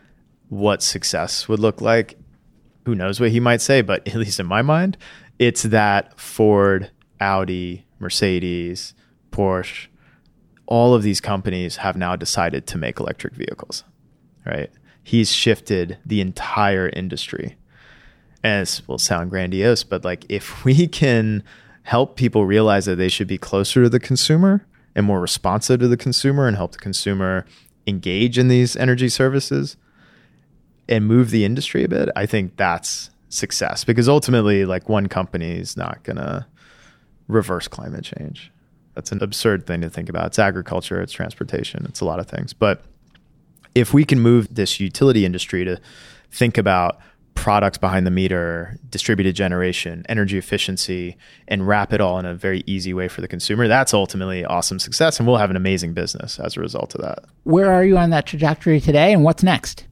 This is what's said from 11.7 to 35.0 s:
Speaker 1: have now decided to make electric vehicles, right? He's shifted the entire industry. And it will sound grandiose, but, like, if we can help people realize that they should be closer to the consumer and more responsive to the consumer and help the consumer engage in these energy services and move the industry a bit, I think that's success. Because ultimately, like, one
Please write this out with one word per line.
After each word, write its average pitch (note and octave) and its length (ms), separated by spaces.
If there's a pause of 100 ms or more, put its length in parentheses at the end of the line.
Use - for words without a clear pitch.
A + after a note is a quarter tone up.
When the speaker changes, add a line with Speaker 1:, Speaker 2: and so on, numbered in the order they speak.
Speaker 1:
have F#2 180
now F2+ 200
decided E2 520
to - 100
make B1+ 220
electric - 340
vehicles, - 500 (640)
right? D2 240 (340)
He's A2+ 280
shifted F#2 760
the G#2 160
entire F#2+ 680
industry. - 680 (840)
And G2+ 240
it - 200
will B1+ 120
sound F2 300
grandiose, F#2+ 540
but, F#2 200
like, F2+ 260
if - 340
we C#3 240
can A2+ 560 (400)
help B2+ 340
people A2 280
realize G2+ 400
that F#2 120
they F#2 120
should F#2 180
be F#2+ 100
closer G2 460
to A#2+ 60
the A#2+ 100
consumer F3 680 (280)
and G#2 120
more G2+ 160
responsive G#2 580
to B2 80
the A#2+ 100
consumer C#3 500
and G#2 100
help F2+ 160
the - 40
consumer F#2+ 680 (420)
engage G2+ 500
in B2+ 120
these B2 260
energy B2+ 340
services C#3 680 (1120)
and A2 180
move A2+ 240
the A2+ 140
industry B2 380
a - 40
bit, - 280
I G2+ 100
think G2 320
that's - 520 (200)
success. - 540
Because A#2 240
ultimately, A2 580
like, F#2 240
one G2+ 180